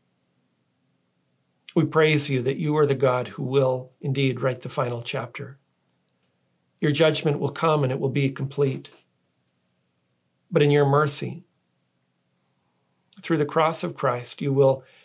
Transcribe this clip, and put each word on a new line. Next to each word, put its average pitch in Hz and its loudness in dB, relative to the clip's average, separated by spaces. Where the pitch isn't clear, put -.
We 160 4
praise 156 2
you 131 -2
that 135 -2
you 151 0
are 151 4
the 135 2
God 123 0
who - -10
will 131 0
indeed 135 0
write 127 -2
the - -12
final 120 -4
chapter. 120 -10
Your 151 2
judgment 151 2
will 139 -2
come 156 0
and 127 0
it 139 -6
will 135 -2
be 139 0
complete. 135 -4
But 160 4
in 147 4
your 147 6
mercy, 143 0
through 165 -2
the 147 0
cross 160 0
of 156 -6
Christ, 123 -4
you 139 -2
will 135 4